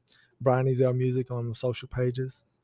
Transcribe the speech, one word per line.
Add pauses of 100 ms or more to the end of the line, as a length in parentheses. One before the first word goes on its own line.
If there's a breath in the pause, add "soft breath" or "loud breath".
(420 loud breath)
Brian
Ezell
Music
on
social
pages, (180)